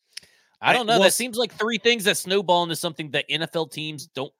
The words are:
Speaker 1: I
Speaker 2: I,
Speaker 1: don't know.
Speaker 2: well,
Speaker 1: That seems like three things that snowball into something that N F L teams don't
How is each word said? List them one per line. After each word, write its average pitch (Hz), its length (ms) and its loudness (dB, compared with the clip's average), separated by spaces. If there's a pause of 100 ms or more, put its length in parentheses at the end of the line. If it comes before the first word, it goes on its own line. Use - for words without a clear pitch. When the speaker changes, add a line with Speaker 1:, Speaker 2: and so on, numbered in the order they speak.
(600)
Speaker 1:
I 120 100 2
Speaker 2:
I, - 20 6
Speaker 1:
don't 240 140 0
know. 208 80 2
Speaker 2:
well, 185 80 6
Speaker 1:
That 185 100 8
seems 233 240 -4
like 233 160 -2
three 220 260 -2
things 233 260 2
that 185 120 2
snowball 180 480 2
into 165 100 -4
something 156 380 -6
that 139 160 0
N 151 140 -2
F 160 120 -6
L 160 140 -2
teams 151 400 -10
don't 135 320 -8